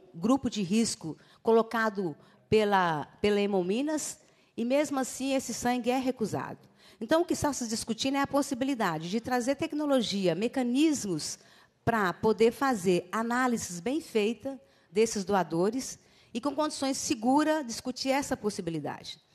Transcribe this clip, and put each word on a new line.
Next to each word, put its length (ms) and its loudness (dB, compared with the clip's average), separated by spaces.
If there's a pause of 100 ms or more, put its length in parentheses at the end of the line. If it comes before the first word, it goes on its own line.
(140)
grupo 340 2
de 140 -4
risco 560 -2 (240)
colocado 760 2 (320)
pela, 560 4 (160)
pela 180 4
Hemominas, 840 0 (320)
e 80 -2
mesmo 340 0
assim 360 -2
esse 180 -2
sangue 380 -2
é 80 2
recusado. 600 -4 (400)
Então, 220 2
o 60 2
que 80 0
está 180 -2
se 160 -6
discutindo 480 -2
é 60 2
a 40 0
possibilidade 840 -2
de 100 0
trazer 360 -2
tecnologia, 800 0
mecanismos 1040 0 (460)
pra 300 0
poder 380 4
fazer 600 2
análises 680 -2
bem 200 -2
feitas 580 -2 (320)
desses 320 0
doadores 760 0 (340)
e, 80 -4
com 140 -2
condições 420 -2
seguras, 680 2
discutir 420 -6
essa 260 0
possibilidade. 840 -6 (160)